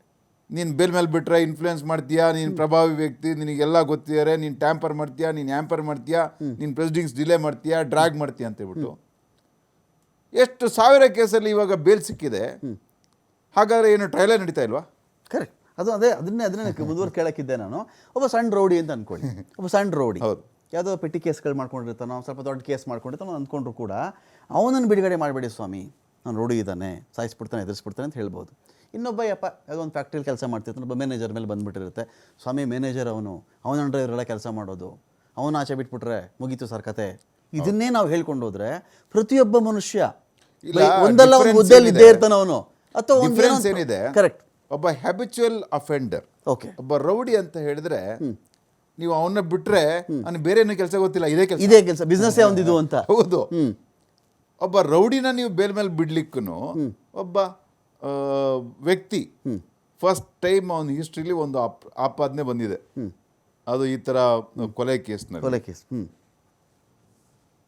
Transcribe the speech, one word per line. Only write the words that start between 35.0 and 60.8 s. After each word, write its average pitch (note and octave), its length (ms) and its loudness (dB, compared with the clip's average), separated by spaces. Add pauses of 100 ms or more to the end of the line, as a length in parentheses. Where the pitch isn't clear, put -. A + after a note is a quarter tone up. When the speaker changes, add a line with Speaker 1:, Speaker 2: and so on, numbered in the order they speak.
Speaker 2:
ಅವನ D3 180 -4
ಆಚೆ C#3 200 -4
ಬಿಟ್ಬಿಟ್ರೆ A#2+ 640 -8
ಮುಗೀತು C3 260 -10
ಸರ್ A2 160 -12
ಕತೆ." G#2 540 -10 (160)
ಇದನ್ನೇ G3+ 360 -2
ನಾವು A3 180 0
ಹೇಳ್ಕೊಂಡು D3+ 380 -4
ಹೋದ್ರೆ G#2+ 420 -8 (240)
ಪ್ರತಿಯೊಬ್ಬ A3+ 460 4
ಮನುಷ್ಯ G#3+ 560 -2 (500)
Speaker 1:
ಇಲ್ಲ, E3+ 160 0
Speaker 2:
ಬೈ-, D3+ 80 8
ಒಂದಲ್ಲ A3+ 460 8
ಒಂದು C4 40 10
Speaker 1:
ಡಿಫರೆನ್ಸ್ A3+ 180 6
Speaker 2:
ಹುದ್ದೆಯಲ್ಲಿ A3+ 340 10
ಇದ್ದೇ G3 120 6
Speaker 1:
ಏನಿದೆ? A3+ 120 12
Speaker 2:
ಇರ್ತಾನೆ G#3+ 200 4
ಅವನು, F#3+ 280 2 (340)
ಅಥವಾ C4 220 4
ಒಂದು A#3+ 180 2
Speaker 1:
ಡಿಫರೆನ್ಸ್ - 300 4
Speaker 2:
ಏನೋ G3 120 0
Speaker 1:
ಏನಿದೆ? A#2+ 360 -2
Speaker 2:
ಕರೆಕ್ಟ್. F#3+ 340 2 (240)
Speaker 1:
ಒಬ್ಬ D3 180 -2
ಹ್ಯಾಬಿಚುವಲ್ G#3 760 -4 (100)
ಅಫೆಂಡರ್, C3+ 760 -6
Speaker 2:
ಓಕೆ. B2 200 -4 (100)
Speaker 1:
ಒಬ್ಬ C3 180 -2
ರೌಡಿ A3 380 0
ಅಂತ F3 220 -4
ಹೇಳಿದ್ರೆ D3 560 -6
Speaker 2:
ಹ್ಮ್. A#2 240 -8 (640)
Speaker 1:
ನೀವು E3+ 140 -4
ಅವನ್ನ F3 260 -2
ಬಿಟ್ರೆ F3 600 0
Speaker 2:
ಹ್ಮ್. D#3 260 -6
Speaker 1:
ಅವ್ನಿಗೆ E3 180 -6
ಬೇರೆ G3 180 4
ಏನೂ G#3+ 140 0
ಕೆಲಸ F3+ 200 -4
ಗೊತ್ತಿಲ್ಲ, F#3 320 0
ಇದೇ D#3+ 180 2
ಕೆಲಸ. F3+ 160 -2
Speaker 2:
ಇದೇ G#3 200 8
ಕೆಲಸ, F3 200 -2
ಬಿಸಿನೆಸ್ಸೇ F#3+ 400 2
ಅವನದಿದು F#3 360 4
ಅಂತ. D#3 180 -2
Speaker 1:
ಹೌದು. F3+ 480 0
Speaker 2:
ಹ್ಮ್. D3 320 -2 (840)
Speaker 1:
ಒಬ್ಬ F#3+ 200 2
ರೌಡಿನ G#3+ 500 4
ನೀವು A#3+ 180 -4
ಬೇಲ್ G3 240 -2
ಮೇಲೆ G3+ 140 -4
ಬಿಡ್ಲಿಕ್ಕೂನು D#3 840 -6
Speaker 2:
ಹ್ಮ್. C#3+ 220 -6 (200)
Speaker 1:
ಒಬ್ಬ, F#3+ 260 -6
ಆ, - 720 -8 (720)
ವ್ಯಕ್ತಿ F#3 520 -4 (160)
Speaker 2:
ಹ್ಮ್. G#2+ 140 -6 (400)
Speaker 1:
ಫಸ್ಟ್ - 400 -2
ಟೈಮ್ F#3 300 0
ಅವನ D#3 180 -4